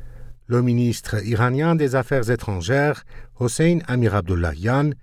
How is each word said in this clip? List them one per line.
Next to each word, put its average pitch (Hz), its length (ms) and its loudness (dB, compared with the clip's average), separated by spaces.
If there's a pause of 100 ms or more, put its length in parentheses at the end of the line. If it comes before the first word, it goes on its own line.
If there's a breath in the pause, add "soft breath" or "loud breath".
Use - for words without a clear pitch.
(460 loud breath)
Le 120 160 2
ministre 120 640 0
iranien 123 480 2
des 139 220 2
Affaires 123 340 0
étrangères, 120 720 0 (380 loud breath)
Hossein 160 380 2 (100)
Amir 120 260 2
Abdollahian, 92 760 0 (120)